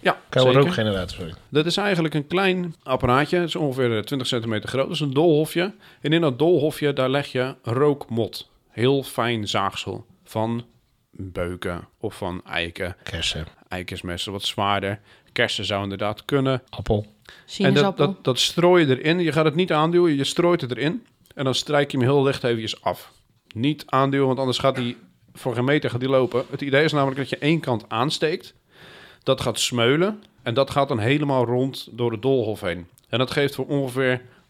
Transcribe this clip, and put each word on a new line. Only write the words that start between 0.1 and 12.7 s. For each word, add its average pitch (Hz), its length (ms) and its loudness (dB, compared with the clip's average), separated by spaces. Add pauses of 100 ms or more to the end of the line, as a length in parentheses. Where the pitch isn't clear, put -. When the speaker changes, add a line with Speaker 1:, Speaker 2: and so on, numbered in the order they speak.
Speaker 2:
Koude 127 240 4
Speaker 1:
zeker. 135 140 6
Speaker 2:
rookgenerator, 104 500 0
sorry. 85 180 -10 (140)
Speaker 1:
Dat 156 180 0
is 170 100 -2
eigenlijk 170 380 0
een 147 120 -4
klein 180 560 0
apparaatje. 135 560 2
Het 175 100 0
is - 80 -6
ongeveer, 131 400 0
eh, 107 60 0
twintig 131 260 -4
centimeter 113 400 -4
groot. 131 160 -2
Dat 185 100 -6
is 151 60 -4
een 143 140 -2
doolhofje. 160 600 2 (260)
En 147 120 -2
in 165 80 4
dat 135 180 0
doolhofje, 151 540 2
daar 131 180 0
leg 143 220 0
je 131 300 -2
rookmot. 120 880 -2 (180)
Heel 131 340 0
fijn 117 460 -4
zaagsel 101 580 -4 (180)
van 117 400 -4 (460)
beuken 90 760 -8 (100)
of 104 180 -8
van 90 280 -6
eiken. 85 580 -6